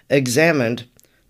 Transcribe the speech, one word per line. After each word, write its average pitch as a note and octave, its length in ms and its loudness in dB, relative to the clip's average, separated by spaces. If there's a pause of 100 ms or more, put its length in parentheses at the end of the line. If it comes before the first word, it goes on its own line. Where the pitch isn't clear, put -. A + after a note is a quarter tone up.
(100)
examined, B2+ 720 0 (460)